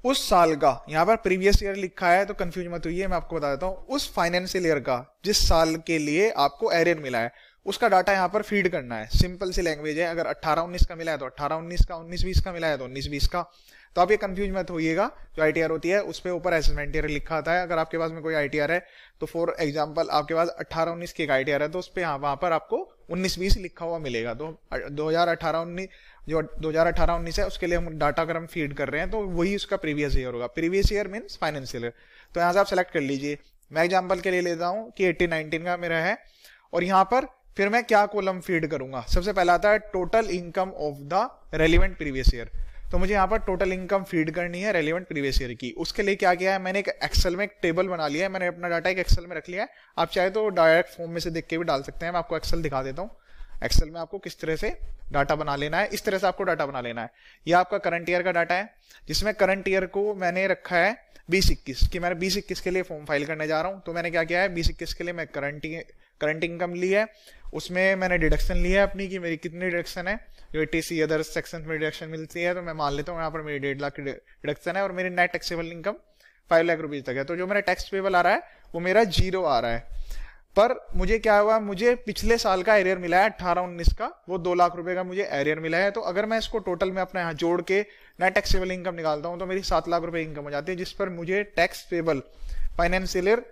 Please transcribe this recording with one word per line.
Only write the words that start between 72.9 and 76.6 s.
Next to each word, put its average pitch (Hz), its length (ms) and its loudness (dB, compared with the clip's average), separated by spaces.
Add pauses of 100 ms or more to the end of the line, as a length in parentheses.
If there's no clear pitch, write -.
लेता 147 200 -6
हूँ 165 80 -8
यहाँ 160 100 -4
पर 156 120 -8
मेरी 147 160 -6
डेढ़ 139 220 -4
लाख 143 120 -4
की 147 100 -12
डिडक्शन - 720 -6
है 196 60 0
और 190 100 -2
मेरी 180 180 -4
नेट 180 220 0
टैक्सेबल 170 340 -6
इनकम 170 260 -6 (580)
फ़ाइव 170 160 6